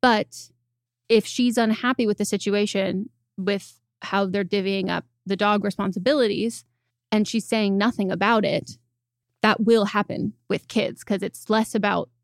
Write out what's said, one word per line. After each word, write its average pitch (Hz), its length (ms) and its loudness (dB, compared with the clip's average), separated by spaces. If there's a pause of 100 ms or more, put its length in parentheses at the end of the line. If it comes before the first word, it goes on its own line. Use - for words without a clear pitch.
But - 500 0 (580)
if 220 160 4
she's 247 320 0
unhappy 233 480 0
with 208 140 0
the 208 60 0
situation, 202 840 -2 (280)
with 196 420 -4 (240)
how 196 240 0
they're 196 180 -2
divvying 196 440 -2
up 175 160 -4 (200)
the 190 100 -2
dog 208 280 2
responsibilities, 208 1000 -2 (480)
and 214 160 2
she's 226 180 -2
saying 202 320 0
nothing 202 340 0
about 208 340 2
it, - 320 -4 (640)
that 214 200 2
will 220 240 4
happen - 480 -2 (140)
with - 200 -4
kids, - 360 -4
'cause 196 200 -2
it's - 260 -10
less 220 240 0
about 196 360 0 (140)